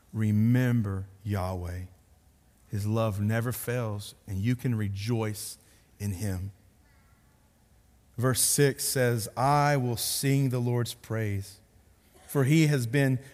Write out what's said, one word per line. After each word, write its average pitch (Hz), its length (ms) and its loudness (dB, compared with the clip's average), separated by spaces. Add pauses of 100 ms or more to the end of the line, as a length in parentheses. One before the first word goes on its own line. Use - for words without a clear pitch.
(140)
remember 110 960 2 (160)
Yahweh. 92 640 -4 (840)
His 101 160 -4
love 110 340 0
never 113 320 0
fails, 113 600 -6 (140)
and 98 100 -6
you 117 180 0
can 123 200 -2
rejoice 107 840 -4 (420)
in 101 120 -4
him. 95 400 -6 (1700)
Verse 123 240 0
six - 420 2
says, 120 540 0
"I 143 400 4
will 123 180 -2
sing 139 540 0
the 123 80 -2
Lord's 120 380 -2
praise, 104 640 -6 (680)
for 139 200 2
he 156 200 6
has 143 220 2
been 131 320 4 (140)